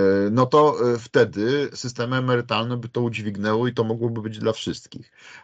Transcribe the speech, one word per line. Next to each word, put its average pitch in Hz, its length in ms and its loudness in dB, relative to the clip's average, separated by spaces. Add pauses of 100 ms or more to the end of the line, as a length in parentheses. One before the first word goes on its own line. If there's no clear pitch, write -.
(320)
no 127 140 4
to, 123 480 4
e, 117 40 0
wtedy 117 760 0
systemy 123 420 -6
emerytalne 120 640 0
by 113 120 -8
to 123 120 -4
udźwignęły 107 680 -2
i 120 40 -6
to 120 100 0
mogłoby 113 380 -2
być 110 180 -8
dla 110 140 0
wszystkich. - 580 -10 (320)